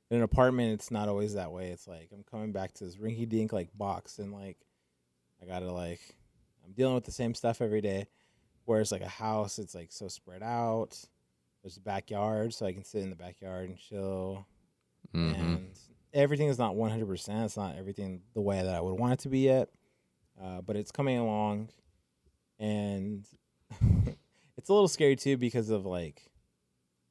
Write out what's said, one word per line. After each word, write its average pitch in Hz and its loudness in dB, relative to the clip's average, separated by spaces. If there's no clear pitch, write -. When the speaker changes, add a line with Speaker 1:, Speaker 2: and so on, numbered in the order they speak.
Speaker 1:
in 117 2
an 117 4
apartment, 123 6
it's - -8
not 104 0
always 104 0
that 90 -4
way. 90 -8
It's 87 -12
like, 82 -16
I'm 101 -20
coming 107 -8
back 95 -4
to - -14
this 90 -12
rinky-dink, 110 0
like, 87 -2
box 98 -4
and, 101 -10
like, 98 -14
I 87 -20
gotta, 90 -6
like, 87 -6
I'm 95 -20
dealing 127 2
with 123 0
the - -12
same 117 -2
stuff 117 0
every 107 2
day. 101 0
Whereas, 110 4
like, 92 -2
a 92 -6
house, 110 -2
it's, 101 -12
like, 85 -14
so 98 -12
spread 90 -14
out. 113 -2
There's 95 -16
a - -20
backyard, 107 -2
so 110 -4
I 92 -2
can 95 -12
sit 104 -6
in 95 -4
the 90 -8
backyard 92 -10
and 95 -14
chill. 95 -6
Speaker 2:
Mm-hmm. 82 2
Speaker 1:
And 85 -2
everything 143 4
is 127 2
not 104 2
one 110 2
hundred 110 -2
percent. 104 -4
It's - -6
not 92 -4
everything 95 -8
the 110 -2
way 98 2
that 92 0
I 82 0
would 92 -2
want 123 2
it - 0
to 139 -8
be 131 2
yet. 131 6
Uh, 92 -8
but 104 -4
it's 104 -6
coming 135 0
along. 107 0
And 101 -2
<laughs> - 4
it's - -8
a 190 4
little 202 10
scary, 139 6
too, 139 2
because 117 0
of, 101 2
like, 87 -6